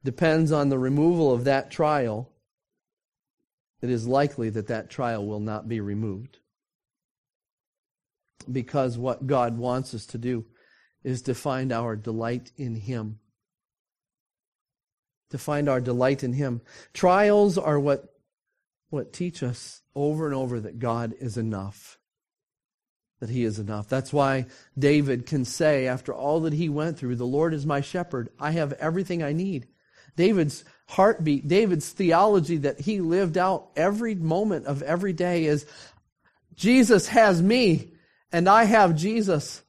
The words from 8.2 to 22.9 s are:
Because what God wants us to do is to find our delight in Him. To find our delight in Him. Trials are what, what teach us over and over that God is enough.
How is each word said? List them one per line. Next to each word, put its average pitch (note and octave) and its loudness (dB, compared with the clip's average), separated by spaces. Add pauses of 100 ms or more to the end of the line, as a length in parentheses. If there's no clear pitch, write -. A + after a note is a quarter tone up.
Because B2+ -2
what B2+ -4
God A#2+ 0
wants B2 -4
us G#2+ -10
to A#2+ -12
do A#2 -4 (580)
is B2+ -6
to B2 -4
find C3 -4
our A#2 -4
delight A2+ -6
in A#2+ -8
Him. G#2+ -8 (2000)
To C#3 -8
find D3 -2
our B2+ 2
delight B2+ 0
in B2 -2
Him. C3 -4 (320)
Trials G3+ 4
are D3+ 2
what, C#3 -2 (760)
what C#3 -8
teach F3 -6
us - -8 (140)
over D3+ -2
and C#3+ -4
over B2 -4
that G#2+ -12
God A#2 -2
is B2 -6
enough. G2+ -8 (1200)